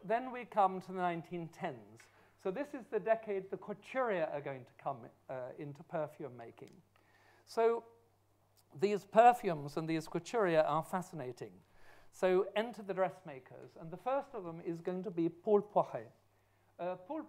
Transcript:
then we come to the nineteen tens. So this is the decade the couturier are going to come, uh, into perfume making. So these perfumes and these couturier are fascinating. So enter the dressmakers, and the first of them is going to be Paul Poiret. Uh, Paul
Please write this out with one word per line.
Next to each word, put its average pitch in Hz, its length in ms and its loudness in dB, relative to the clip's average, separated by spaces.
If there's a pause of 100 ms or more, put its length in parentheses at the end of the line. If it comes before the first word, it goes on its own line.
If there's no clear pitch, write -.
then 240 260 0
we 240 140 -8
come 190 360 2
to - 60 -16
the 185 140 -6
nineteen 170 480 -4
tens. 113 520 -10 (420)
So 190 80 0
this 277 220 -6
is 262 160 -10
the 220 100 -2
decade 208 500 0
the 190 80 -6
couturier 208 760 -2
are 147 80 -4
going 139 240 -8
to - 180 -20
come, 139 140 -4 (320)
uh, 143 40 -8 (240)
into 147 260 -10
perfume 147 540 -8
making. - 340 -16 (760)
So 226 360 4 (960)
these 202 240 2
perfumes 202 760 6
and 160 120 -2
these 160 180 -2
couturier 170 540 4
are 156 220 2
fascinating. 131 680 -8 (600)
So 185 440 4
enter 220 260 -2
the 196 120 -6
dressmakers, 131 840 -4
and 165 120 -12
the 175 60 -10
first 269 360 -2
of 208 100 -8
them 165 220 -8
is 170 160 -4
going 185 220 -4
to 208 80 -6
be 165 180 0
Paul 208 320 4
Poiret. 143 500 0 (680)
Uh, 180 160 -4
Paul 277 320 -8